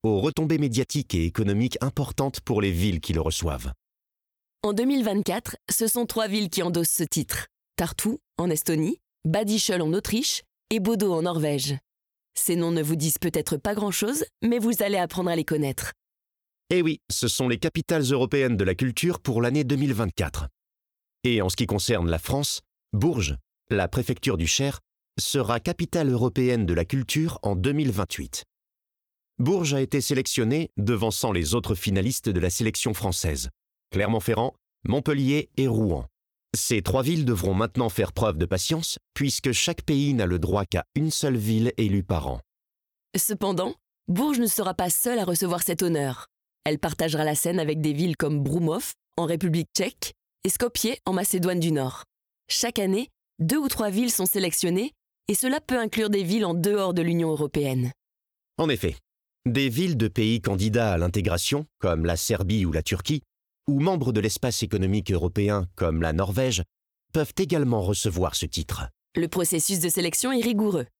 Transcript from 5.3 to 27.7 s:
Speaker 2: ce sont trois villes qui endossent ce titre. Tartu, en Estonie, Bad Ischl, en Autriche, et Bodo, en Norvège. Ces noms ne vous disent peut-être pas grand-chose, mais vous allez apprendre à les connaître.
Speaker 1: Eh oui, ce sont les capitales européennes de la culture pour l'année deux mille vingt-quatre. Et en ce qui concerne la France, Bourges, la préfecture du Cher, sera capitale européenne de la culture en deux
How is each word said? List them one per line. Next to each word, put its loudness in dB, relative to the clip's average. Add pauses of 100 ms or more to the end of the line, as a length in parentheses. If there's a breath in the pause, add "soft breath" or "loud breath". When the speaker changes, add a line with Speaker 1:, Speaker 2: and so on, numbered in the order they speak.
Speaker 2:
ce 0
sont 0
trois -2
villes 0
qui -2
endossent 0
ce 0
titre. -4 (280)
Tartu, -2 (200)
en 0
Estonie, 0 (240)
Bad 0
Ischl, 0
en 0
Autriche, -2 (260)
et 2
Bodo, 2
en 0
Norvège. 0 (640)
Ces 0
noms 0
ne 0
vous 0
disent -2
peut-être -2
pas -4
grand-chose, -2 (180)
mais 2
vous 0
allez 2
apprendre 0
à 0
les 0
connaître. -2 (800)
Speaker 1:
Eh 4
oui, 0 (100)
ce -2
sont 0
les 2
capitales 0
européennes 2
de 2
la 2
culture 0
pour 0
l'année 2
deux 2
mille 2
vingt-quatre. -2 (800)
Et 4
en 2
ce -2
qui 0
concerne 2
la 2
France, -2 (320)
Bourges, 0 (340)
la 2
préfecture -2
du 0
Cher, -2 (400)
sera 0
capitale 0
européenne 2
de 2
la 2
culture -2
en 0
deux 0